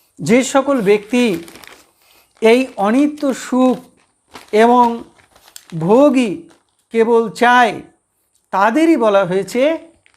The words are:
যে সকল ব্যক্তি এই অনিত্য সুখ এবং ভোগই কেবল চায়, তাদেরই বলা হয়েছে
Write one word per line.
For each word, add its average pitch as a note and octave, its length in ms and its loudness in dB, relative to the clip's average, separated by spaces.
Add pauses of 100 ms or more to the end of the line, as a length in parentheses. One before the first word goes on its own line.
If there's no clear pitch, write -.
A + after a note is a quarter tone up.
(200)
যে A#3 300 2
সকল C4+ 320 -2
ব্যক্তি G#3 600 0 (1000)
এই B3 260 2 (100)
অনিত্য C4+ 640 -2
সুখ B3+ 380 -2 (760)
এবং A#3 500 2 (760)
ভোগই A#3+ 720 0 (440)
কেবল A3+ 420 0
চায়, A#3+ 460 2 (720)
তাদেরই B3+ 440 0
বলা G3+ 280 0
হয়েছে A#3+ 600 -4 (300)